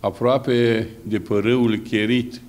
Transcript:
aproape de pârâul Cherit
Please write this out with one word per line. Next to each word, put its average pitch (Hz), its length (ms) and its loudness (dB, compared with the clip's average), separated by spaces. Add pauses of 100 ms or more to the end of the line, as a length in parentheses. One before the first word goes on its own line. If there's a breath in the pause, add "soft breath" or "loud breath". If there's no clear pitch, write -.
aproape 120 880 0 (140)
de 107 180 -4
pârâul 110 580 2
Cherit 117 720 -2